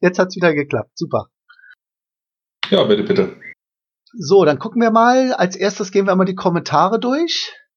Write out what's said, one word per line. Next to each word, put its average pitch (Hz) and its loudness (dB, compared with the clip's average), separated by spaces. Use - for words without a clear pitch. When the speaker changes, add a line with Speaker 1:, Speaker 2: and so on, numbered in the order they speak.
Speaker 1:
jetzt 180 0
hat's 185 -2
wieder 170 2
geklappt. 143 -6
Super. 113 -6
Speaker 2:
Ja, 185 4
bitte, 104 2
bitte. 95 -2
Speaker 1:
So, 180 4
dann 147 2
gucken 226 -6
wir 226 2
mal. 247 2
Als 185 -2
erstes 190 -4
gehen 196 0
wir 190 2
mal 185 2
die 185 -4
Kommentare 175 0
durch. 277 -4